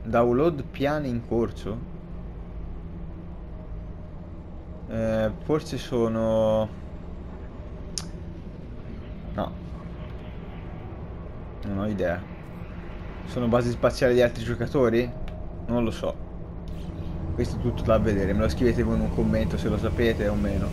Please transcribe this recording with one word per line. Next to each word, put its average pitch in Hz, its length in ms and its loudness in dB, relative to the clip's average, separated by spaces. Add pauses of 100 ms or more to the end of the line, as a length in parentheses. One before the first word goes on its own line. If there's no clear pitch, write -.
Download 120 640 6
piani 147 380 2
in 117 180 -2
corso? 110 520 0 (3000)
Eh, 110 420 2 (120)
forse 151 340 0
sono, 110 880 4 (2750)
no, - 180 -2 (2000)
non 101 160 -2
ho 104 80 0
idea. 92 340 0 (1040)
Sono 123 220 0
basi 120 240 6
spaziali 123 420 6
di 123 80 8
altri 120 220 4
giocatori? 117 680 4 (580)
Non 117 180 2
lo 110 60 2
so. - 220 -2 (1200)
Questo - 240 0
è - 40 -4
tutto 120 220 0
da 113 140 6
vedere, 98 360 4
me 104 80 4
lo 110 80 4
scrivete 117 340 4
voi 113 120 4
in 110 60 4
un 113 140 0
commento 110 420 2
se 113 120 0
lo 107 80 4
sapete 110 500 2
o 104 80 2
meno. 101 380 2